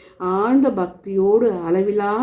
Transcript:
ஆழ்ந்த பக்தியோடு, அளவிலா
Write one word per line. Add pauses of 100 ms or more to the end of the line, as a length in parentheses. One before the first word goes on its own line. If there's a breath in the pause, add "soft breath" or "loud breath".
(160 loud breath)
ஆழ்ந்த
பக்தியோடு, (140)
அளவிலா (100)